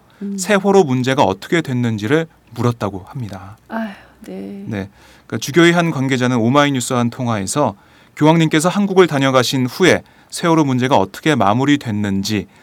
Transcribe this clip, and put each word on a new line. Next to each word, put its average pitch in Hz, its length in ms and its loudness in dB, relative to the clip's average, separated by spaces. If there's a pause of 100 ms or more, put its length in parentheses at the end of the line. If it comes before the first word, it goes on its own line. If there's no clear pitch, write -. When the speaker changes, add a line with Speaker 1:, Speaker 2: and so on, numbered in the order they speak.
(220)
Speaker 1:
음. 202 160 -8
Speaker 2:
세월호 196 460 2
문제가 131 400 0
어떻게 95 360 -2
됐는지를 123 680 -2 (260)
물었다고 110 540 -4
합니다. 98 480 -14 (120)
Speaker 1:
아유, 226 200 -8 (380)
네. 196 400 -14
Speaker 2:
네. 101 240 -8 (360)
그러니까 117 120 -8
주교의 170 340 4
한 170 180 0
관계자는 127 460 -2
오마이뉴스와 131 640 2
한 120 100 0
통화에서 117 640 -2 (420)
교황님께서 160 520 2
한국을 190 380 2
다녀가신 135 600 0
후에 123 360 2 (280)
세월호 165 340 0
문제가 131 320 0
어떻게 101 380 0
마무리됐는지, 104 1120 0 (160)